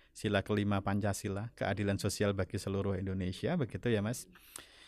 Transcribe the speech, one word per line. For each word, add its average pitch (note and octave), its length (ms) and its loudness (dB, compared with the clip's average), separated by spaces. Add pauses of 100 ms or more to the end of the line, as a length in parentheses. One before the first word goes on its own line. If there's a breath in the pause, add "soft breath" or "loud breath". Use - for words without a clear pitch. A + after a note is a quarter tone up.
(160 soft breath)
sila G2+ 240 4
kelima G2+ 400 2
Pancasila, G2+ 720 -2
keadilan G2+ 480 0
sosial G2+ 320 2
bagi F#2+ 240 -2
seluruh G2 400 -2
Indonesia F#2+ 640 -2
begitu A#2 320 -2
ya, G#2+ 80 4
Mas. A2 240 -2 (640 loud breath)